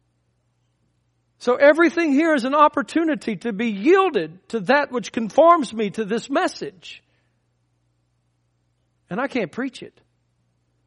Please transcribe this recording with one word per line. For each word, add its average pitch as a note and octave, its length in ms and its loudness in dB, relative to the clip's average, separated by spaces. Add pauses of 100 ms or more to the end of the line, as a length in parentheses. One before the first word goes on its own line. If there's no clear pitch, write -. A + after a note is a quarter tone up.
(1400)
So B3 180 0
everything D#4 560 4
here D#4 220 2
is B3+ 100 0
an C4 120 -4
opportunity D4 840 0
to A#3+ 160 -8
be A3 140 -4
yielded A3+ 800 0
to A3+ 100 -6
that B3 320 0
which A#3+ 220 -8
conforms C4+ 600 2
me G#3+ 180 -4
to A3 120 -8
this G#3 260 -6
message. - 720 -6 (2000)
And F3+ 120 -8
I C#4 60 -4
can't G#3+ 220 -6
preach B3+ 320 -10
it - 160 -20 (880)